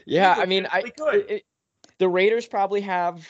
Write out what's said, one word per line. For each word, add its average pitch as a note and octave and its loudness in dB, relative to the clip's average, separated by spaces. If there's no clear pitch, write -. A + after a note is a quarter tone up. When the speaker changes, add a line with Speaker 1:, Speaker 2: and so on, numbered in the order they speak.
Speaker 1:
Yeah, F3+ 4
Speaker 2:
He E3 0
Speaker 1:
I F#3 0
mean, F#3+ 0
I, F3+ 0
Speaker 2:
legitimately B3 -2
could. - -12
Speaker 1:
it, G#3 -4
it, - -12
the F#3 2
Raiders G#3 2
probably G3+ -2
have F3 -4